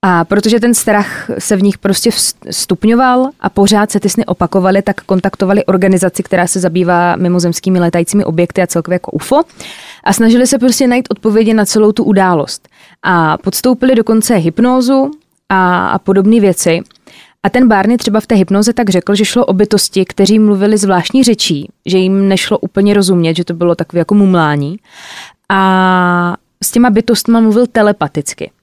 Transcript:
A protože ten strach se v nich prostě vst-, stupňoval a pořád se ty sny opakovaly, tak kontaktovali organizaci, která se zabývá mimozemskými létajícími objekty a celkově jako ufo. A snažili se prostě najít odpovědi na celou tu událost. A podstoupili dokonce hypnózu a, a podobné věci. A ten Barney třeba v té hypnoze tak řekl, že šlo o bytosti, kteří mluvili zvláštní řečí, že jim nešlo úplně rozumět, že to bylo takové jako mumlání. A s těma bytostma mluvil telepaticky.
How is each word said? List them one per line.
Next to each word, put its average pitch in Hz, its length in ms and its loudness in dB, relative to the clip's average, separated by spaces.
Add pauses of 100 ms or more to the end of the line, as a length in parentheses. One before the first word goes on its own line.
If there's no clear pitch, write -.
A 175 240 0
protože 214 340 0
ten 240 140 0
strach - 560 -2 (100)
se - 160 -2
v 190 80 0
nich 196 140 0
prostě 202 320 -2
vst-, - 420 -6
stupňoval 247 760 0 (100)
a - 100 -4
pořád 208 420 0
se 208 80 -2
ty 202 100 -2
sny - 160 -2
opakovaly, 190 560 0
tak 196 200 -4
kontaktovali 190 640 -2
organizaci, 190 580 0
která 180 240 -2
se 190 120 -6
zabývá 175 560 0
mimozemskými 180 640 0
létajícími 175 460 0
objekty 170 360 -2
a 175 60 0
celkově 175 280 -4
jako - 160 -8
ufo. - 300 0 (640)
A 196 100 0
snažili 233 340 2
se 269 120 0
prostě 254 280 2
najít 247 240 0
odpovědi 220 420 0
na 214 120 2
celou 214 260 2
tu - 120 -2
událost. 180 640 0 (360)
A 165 340 0
podstoupili 254 580 0
dokonce 220 400 0
hypnózu 247 760 0 (380)
a, 185 380 0
a - 120 -2
podobné 196 400 2
věci. 175 420 0 (600)
A 196 60 0
ten 247 180 2
Barney 214 300 2
třeba 220 220 -2
v - 80 -10
té 233 80 0
hypnoze 202 380 2
tak 233 160 -2
řekl, 185 260 0
že 202 100 0
šlo 240 200 0
o - 80 -2
bytosti, 196 520 0
kteří 202 340 0
mluvili 208 380 2
zvláštní 196 460 0
řečí, 170 460 -2 (160)
že 180 120 -2
jim 196 320 0
nešlo 196 300 -2
úplně 202 340 0
rozumět, 175 440 2
že 175 60 -4
to 170 100 -8
bylo 170 220 -2
takové 170 240 -4
jako 175 160 0
mumlání. 170 600 0 (720)
A 185 840 2 (280)
s - 80 -6
těma 240 180 2
bytostma 226 500 0
mluvil 226 280 2
telepaticky. 208 840 -4 (120)